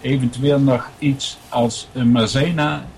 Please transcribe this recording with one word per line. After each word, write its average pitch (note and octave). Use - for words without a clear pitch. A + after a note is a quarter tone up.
Eventueel C3
nog C3
iets C#3
als A#2+
een B2
maizena D3